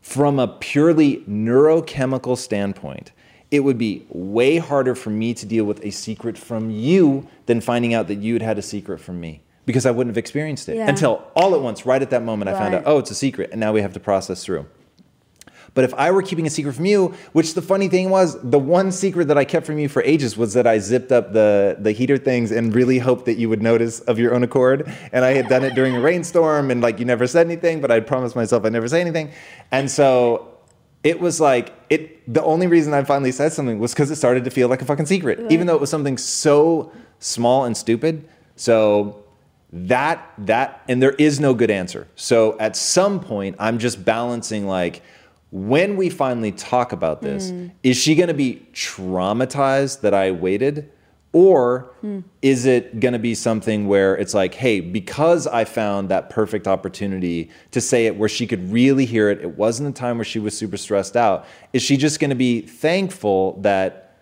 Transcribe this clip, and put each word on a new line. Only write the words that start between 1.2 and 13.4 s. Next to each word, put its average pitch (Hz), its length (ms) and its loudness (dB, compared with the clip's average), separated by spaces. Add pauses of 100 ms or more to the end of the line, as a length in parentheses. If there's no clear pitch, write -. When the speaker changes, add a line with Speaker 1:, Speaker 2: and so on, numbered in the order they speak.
Speaker 1:
neurochemical 131 1080 0
standpoint, 101 720 -6 (380)
it 143 100 2
would 135 180 2
be 110 320 -4
way 110 480 2
harder 139 360 0
for 113 160 -10
me 110 240 -4
to 110 120 -14
deal 110 180 0
with 104 200 -6
a 104 60 -8
secret 110 480 -10
from 113 320 -8
you 135 560 2 (200)
than 117 140 2
finding 120 340 -2
out 113 140 0
that 101 120 -6
you 110 140 -4
had 113 80 -2
had 110 160 -4
a 101 40 -8
secret 95 360 -10
from 90 220 -12
me, 80 220 -14 (240)
because 123 200 0
I 131 40 4
wouldn't 120 220 -2
have 104 60 -2
experienced 147 500 -8
it - 80 -6
Speaker 2:
Yeah. 226 120 -2
Speaker 1:
until 143 340 0 (140)
all 185 180 4
at 151 60 2
once, 117 260 -6
right 160 160 2
at 123 80 -4
that 120 140 0
moment, 104 240 -4
I 95 60 -2
found 101 200 -2
Speaker 2:
Right. 90 80 -2
Speaker 1:
out, - 40 -14
"Oh, 147 120 4
it's 120 120 -4
a 107 40 -8
secret," 127 380 -4